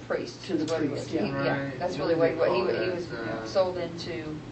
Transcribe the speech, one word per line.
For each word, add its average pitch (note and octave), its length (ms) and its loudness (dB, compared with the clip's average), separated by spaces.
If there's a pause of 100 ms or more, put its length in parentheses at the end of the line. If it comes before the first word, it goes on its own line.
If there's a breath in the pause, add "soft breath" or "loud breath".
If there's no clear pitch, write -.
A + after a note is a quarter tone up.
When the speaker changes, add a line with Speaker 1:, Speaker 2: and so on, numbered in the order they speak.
Speaker 1:
priest, - 380 -4
Speaker 2:
To F3+ 100 0
the D3+ 80 0
Speaker 1:
is D3+ 60 0
what D#3+ 120 2
he C#3+ 60 2
Speaker 2:
priest, - 240 -2
Speaker 1:
was. - 0 -
He, D#3+ 60 2
Speaker 2:
yeah. C#3 260 0
Speaker 1:
yeah, C#3 200 2
Speaker 3:
Right. C3+ 140 -6
Speaker 1:
that's F3+ 200 -2
Speaker 3:
What D#3+ 100 0
Speaker 1:
really E3 60 4
Speaker 3:
do D#3+ 60 4
Speaker 1:
what, E3 100 8
Speaker 3:
they - 60 -2
Speaker 1:
what D#3 140 4
he, F#3 240 4
Speaker 3:
call - 60 0
Speaker 1:
he F3+ 60 0
Speaker 3:
that? F3+ 80 0
Speaker 1:
was - 180 -6
Speaker 3:
Uh, - 340 -4
Speaker 1:
sold F3+ 320 2
into. E3 580 -6 (160)